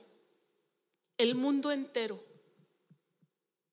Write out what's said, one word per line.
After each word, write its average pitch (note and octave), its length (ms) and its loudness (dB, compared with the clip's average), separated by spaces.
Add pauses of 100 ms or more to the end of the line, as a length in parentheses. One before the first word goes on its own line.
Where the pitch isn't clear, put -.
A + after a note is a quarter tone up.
(1160)
El A#3+ 180 4
mundo C#4 380 0
entero, A#3 500 -4 (1500)